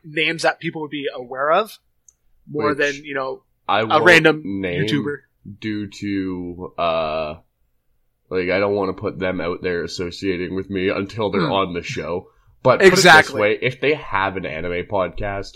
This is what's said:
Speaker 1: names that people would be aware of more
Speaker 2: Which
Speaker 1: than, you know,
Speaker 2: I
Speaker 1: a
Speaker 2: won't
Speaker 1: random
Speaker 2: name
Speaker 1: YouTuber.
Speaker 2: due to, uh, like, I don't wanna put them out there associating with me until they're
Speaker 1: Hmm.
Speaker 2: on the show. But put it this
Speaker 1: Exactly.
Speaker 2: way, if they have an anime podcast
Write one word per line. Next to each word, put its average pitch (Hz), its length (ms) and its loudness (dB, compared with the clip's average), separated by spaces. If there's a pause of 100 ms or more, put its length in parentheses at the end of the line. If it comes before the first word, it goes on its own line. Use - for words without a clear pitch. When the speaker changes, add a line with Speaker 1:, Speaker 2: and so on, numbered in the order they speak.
Speaker 1:
names 156 400 -2
that 160 160 2
people 160 220 -8
would 147 100 -10
be 143 220 -6
aware 131 380 -4
of 208 260 0 (720)
more 147 200 -2
Speaker 2:
Which 143 80 -2
Speaker 1:
than, 143 260 -2
you 147 120 -12
know, 135 280 -8 (240)
Speaker 2:
I 101 140 2
Speaker 1:
a 110 40 0
Speaker 2:
won't 156 200 2
Speaker 1:
random 160 360 6 (200)
Speaker 2:
name 90 240 -2
Speaker 1:
YouTuber. 143 320 -2 (420)
Speaker 2:
due 104 280 -6
to, 92 920 -6
uh, 80 580 -2 (920)
like, 90 200 -2
I 92 100 2
don't 101 160 0
wanna 95 180 0
put 95 260 -8
them 92 220 -2
out 87 200 -6
there 87 220 -4
associating 90 720 -6
with 95 140 -6
me 95 200 -2
until 101 420 -4
they're 98 160 0
Speaker 1:
Hmm. 71 40 -2
Speaker 2:
on 95 220 0
the 85 100 -6
show. 85 460 -6 (340)
But 123 160 6
put 196 80 8
it - 40 10
this 185 80 6
Speaker 1:
Exactly. 156 420 8
Speaker 2:
way, 107 200 2
if 127 180 -2
they 147 140 2
have 98 440 -2
an 85 80 -6
anime 85 420 -4
podcast 98 680 -4